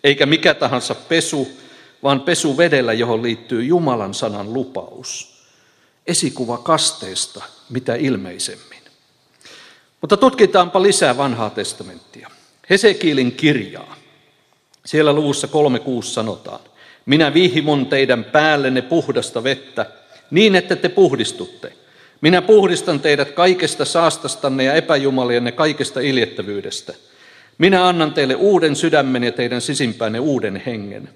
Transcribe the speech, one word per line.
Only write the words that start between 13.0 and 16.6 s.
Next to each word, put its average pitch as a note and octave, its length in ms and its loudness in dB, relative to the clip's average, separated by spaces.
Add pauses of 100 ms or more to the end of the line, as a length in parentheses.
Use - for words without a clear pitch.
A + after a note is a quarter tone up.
kirjaa. A2 640 -2 (920)
Siellä D3+ 260 2
luvussa C#3+ 340 0
kolme D3 320 2
kuusi B2 340 -6
sanotaan, - 480 -8 (460)